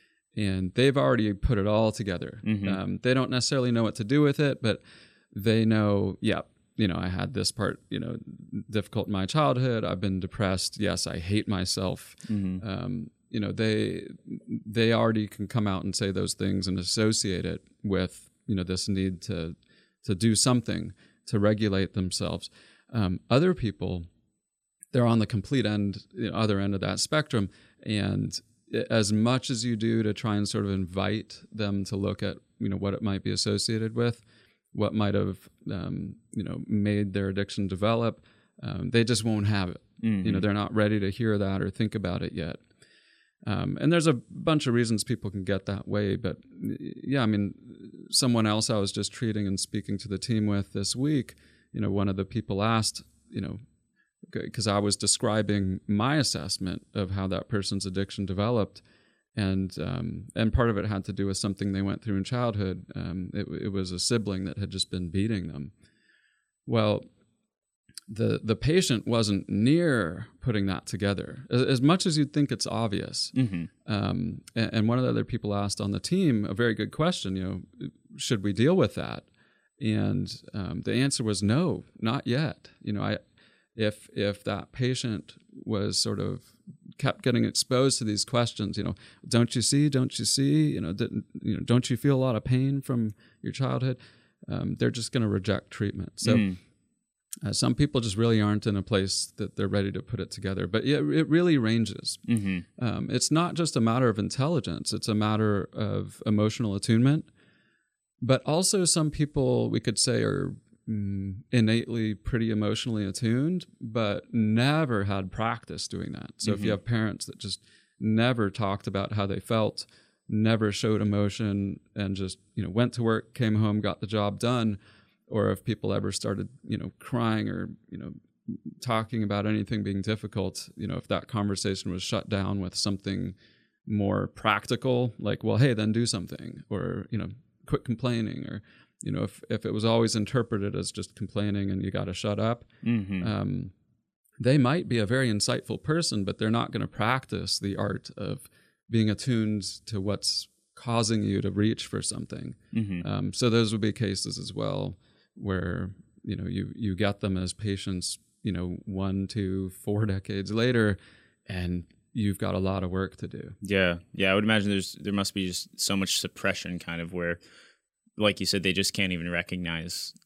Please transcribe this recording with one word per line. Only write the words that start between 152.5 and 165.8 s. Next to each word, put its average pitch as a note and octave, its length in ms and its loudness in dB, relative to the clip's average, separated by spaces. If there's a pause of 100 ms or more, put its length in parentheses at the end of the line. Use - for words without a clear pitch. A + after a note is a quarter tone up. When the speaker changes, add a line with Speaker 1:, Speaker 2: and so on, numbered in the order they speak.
Speaker 2:
Mm-hmm. G2 320 -4
Speaker 1:
Um, G2 280 -2
so B2 160 2
those A2+ 240 4
would G#2 80 -2
be G#2+ 100 2
cases G2+ 480 -4
as F#2+ 140 -12
well F#2+ 420 -4 (400)
where, F#2 560 -4 (320)
you G2 120 -6
know, F#2 120 -6
you, F#2+ 280 -4
you G2 200 -2
get G2+ 240 0
them F#2+ 180 -2
as F#2 160 -4
patients, G2 640 -4 (240)
you G#2+ 100 -4
know, F2+ 340 -4
one, F#2+ 420 -2
two, F#2+ 420 -4
four G#2 360 -2
decades G2 460 -4
later, A2+ 460 4 (500)
and F2+ 360 -2 (300)
you've G2+ 260 0
got F#2+ 160 -2
a F#2+ 40 0
lot F#2+ 240 0
of F2+ 60 -4
work F#2+ 280 -2
to - 100 -8
do. - 340 -12
Speaker 2:
Yeah. F#2+ 360 2 (160)
Yeah. F#2+ 180 2
I F#2+ 40 6
would G#2 80 4
imagine G#2 280 4
there's, F#2+ 220 -2
there G2+ 200 -6
must G2+ 220 0
be F#2+ 120 -2
just - 320 -8
so - 160 0